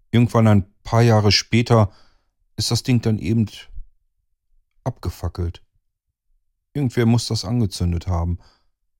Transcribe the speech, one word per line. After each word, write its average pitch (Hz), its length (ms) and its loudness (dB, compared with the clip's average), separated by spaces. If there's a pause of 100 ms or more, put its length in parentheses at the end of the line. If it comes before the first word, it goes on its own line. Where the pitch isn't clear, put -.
Irgendwann 113 380 2
ein 101 260 2 (100)
paar 117 180 0
Jahre 110 300 4
später 117 600 0 (640)
ist - 160 -6
das 117 120 -4
Ding 123 180 0
dann 110 180 -2
eben 110 300 -2 (1300)
abgefackelt. - 800 -8 (1120)
Irgendwer 127 320 -2
muss 117 220 2
das 110 180 -6
angezündet 90 600 -4
haben. 85 320 -4 (600)